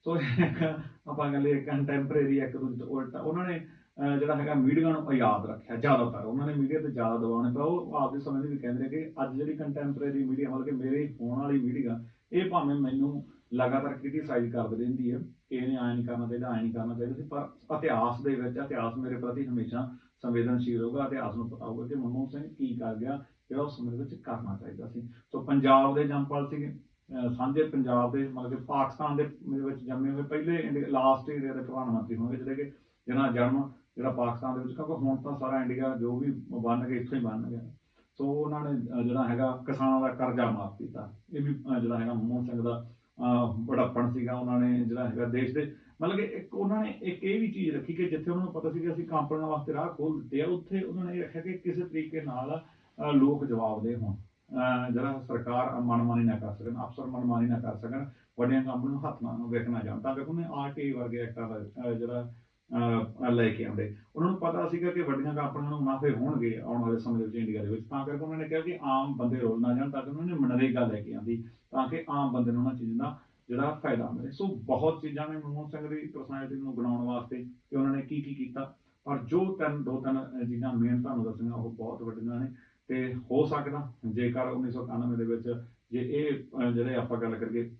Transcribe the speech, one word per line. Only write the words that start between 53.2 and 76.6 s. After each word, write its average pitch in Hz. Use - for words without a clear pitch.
ਜਵਾਬਦੇਹ 113
ਹੋਣ। 104
ਅਹ, 127
ਜਿਹੜਾ 135
ਸਰਕਾਰ 123
ਮਨਮਾਨੀ 117
ਨਾ 104
ਕਰ 104
ਸਕਣ, 117
ਅਫਸਰ -
ਮਨਮਾਨੀ 120
ਨਾ 120
ਕਰ 104
ਸਕਣ, 123
ਵੱਡੀਆਂ 131
ਕੰਪਨੀਆਂ 127
ਨੂੰ 139
ਹੱਥ -
ਨਾ, 117
ਵਿਕ 117
ਨਾ 113
ਜਾਣ। 107
ਤਾਂ 131
ਕਰਕੇ 139
ਉਹਨੇ 170
ਆਰ 143
ਟੀ 147
ਆਈ 139
ਵਰਗੇ 120
ਐਕਟਾਂ 113
ਦਾ, 107
ਅਹ, 120
ਜਿਹੜਾ, 120
ਅਹ, 123
ਲੈ 117
ਕੇ 104
ਆਉਂਦੇ। 104
ਉਹਨਾਂ 175
ਨੂੰ 190
ਪਤਾ 170
ਸੀਗਾ 170
ਕਿ 175
ਵੱਡੀਆਂ 143
ਕੰਪਨੀਆਂ 147
ਨੂੰ 151
ਮੁਨਾਫੇ 135
ਹੋਣਗੇ 117
ਆਉਣ 120
ਵਾਲੇ 113
ਸਮੇਂ 117
ਦੇ 113
ਵਿੱਚ 107
ਇੰਡੀਆ 107
ਦੇ 101
ਵਿੱਚ। 110
ਤਾਂ 139
ਕਰਕੇ 147
ਉਹਨਾਂ 160
ਨੇ 156
ਕਿਹਾ 160
ਕਿ 170
ਆਮ 135
ਬੰਦੇ 123
ਰੁਲ 117
ਨਾ 123
ਜਾਣ, 139
ਤਾਂ 135
ਕਿ 139
ਉਹਨਾਂ 160
ਨੇ 175
ਮਨਰੇਗਾ 123
ਲੈ 104
ਕੇ 113
ਆਉਂਦੀ, 113
ਤਾਂ 131
ਕਿ 165
ਆਮ 139
ਬੰਦੇ 120
ਨੂੰ 123
ਉਹਨਾਂ 123
ਚੀਜ਼ਾਂ 113
ਦਾ 139
ਜਿਹੜਾ 139
ਫਾਇਦਾ 117
ਮਿਲੇ। 120
ਸੋ 196
ਬਹੁਤ 143
ਚੀਜ਼ਾਂ 151
ਨੇ 156
ਮਨਮੋਹਨ 147
ਸਿੰਘ 151
ਦੀ 151
ਪਰਸਨੈਲਿਟੀ 135
ਨੂੰ 135